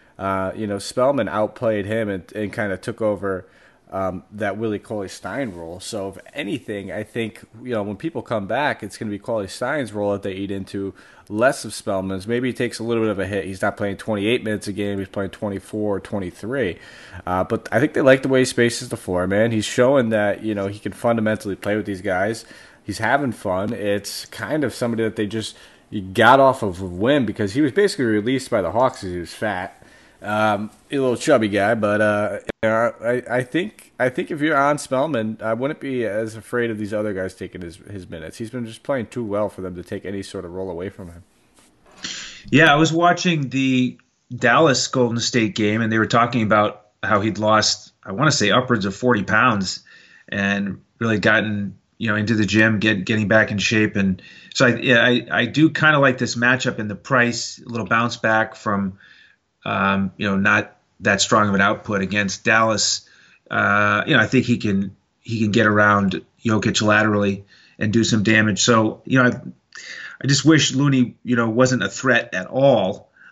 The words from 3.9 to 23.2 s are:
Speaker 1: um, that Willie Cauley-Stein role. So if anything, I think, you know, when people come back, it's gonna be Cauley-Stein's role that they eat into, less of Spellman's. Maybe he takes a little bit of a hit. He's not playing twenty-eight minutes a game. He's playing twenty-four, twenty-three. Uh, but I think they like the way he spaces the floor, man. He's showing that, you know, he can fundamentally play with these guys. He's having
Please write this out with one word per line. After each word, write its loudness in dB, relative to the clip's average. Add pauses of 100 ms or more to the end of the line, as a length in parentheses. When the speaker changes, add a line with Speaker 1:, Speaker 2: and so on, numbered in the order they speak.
Speaker 1:
um, -4
that -6
Willie -2
Cauley-Stein -8
role. -12
So -8
if -14 (160)
anything, -8
I -6
think, -8 (240)
you -6
know, -2
when -8
people -8
come -6
back, -4
it's -14
gonna -8
be -6
Cauley-Stein's -6
role -2
that -4
they -6
eat -8
into, -8 (360)
less 0
of -14
Spellman's. -4
Maybe -2
he -2
takes -4
a -8
little 0
bit 2
of -4
a -2
hit. -4
He's -10
not -2
playing -4
twenty-eight -2
minutes -4
a -6
game. -4
He's -6
playing -6
twenty-four, -6
twenty-three. -6 (480)
Uh, 2
but -4
I 2
think 2
they 0
like 6
the 0
way 4
he 4
spaces 0
the -6
floor, -2
man. 2
He's 0
showing 4
that, 0
you -2
know, -2
he -8
can -10
fundamentally -2
play -2
with -4
these -6
guys. -2 (380)
He's -8
having 0